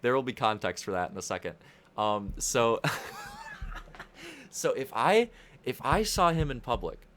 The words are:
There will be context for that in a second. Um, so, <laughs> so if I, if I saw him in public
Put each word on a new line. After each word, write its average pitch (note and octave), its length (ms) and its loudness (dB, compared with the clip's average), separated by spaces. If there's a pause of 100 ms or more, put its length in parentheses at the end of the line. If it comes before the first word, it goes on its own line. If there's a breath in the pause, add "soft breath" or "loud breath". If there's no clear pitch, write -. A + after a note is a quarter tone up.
There A#2+ 140 4
will C3+ 80 4
be B2+ 100 -4
context G#2+ 500 0
for - 80 -8
that F2+ 200 0
in G2 60 -12
a F#2+ 40 -8
second. F2+ 340 -6 (420 loud breath)
Um, G#2 400 0
so, A#2 460 2
<laughs> - 1700 -10
so - 220 -2
if C3 220 -2
I, G3 360 4 (340 loud breath)
if - 200 -4
I D#3+ 200 4
saw F#3 280 4
him D#3+ 200 2
in B2+ 80 -4
public A2+ 400 -2 (180)